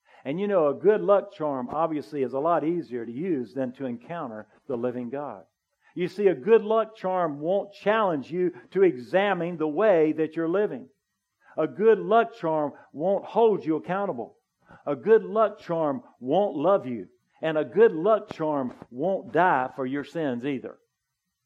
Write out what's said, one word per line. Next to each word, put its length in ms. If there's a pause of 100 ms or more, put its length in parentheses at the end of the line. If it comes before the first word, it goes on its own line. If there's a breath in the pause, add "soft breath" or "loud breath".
(240 loud breath)
And 160
you 80
know, 200
a 60
good 260
luck 320
charm 380
obviously 520
is 100
a 80
lot 240
easier 420
to 60
use 420
than 200
to 120
encounter 640 (180 soft breath)
the 100
living 340
God. 340 (500 soft breath)
You 140
see, 180
a 80
good 280
luck 340
charm 420
won't 340
challenge 580
you 220 (200 loud breath)
to 100
examine 720
the 120
way 440
that 220
you're 140
living. 400 (680 loud breath)
A 100
good 320
luck 380
charm 360 (200 loud breath)
won't 320
hold 400
you 120
accountable. 600 (480 loud breath)
A 120
good 280
luck 360
charm 420 (180 loud breath)
won't 360
love 300
you. 200 (340 soft breath)
And 160
a 80
good 280
luck 400
charm 420 (160)
won't 420
die 440
for 100
your 180
sins 400
either. 320 (680)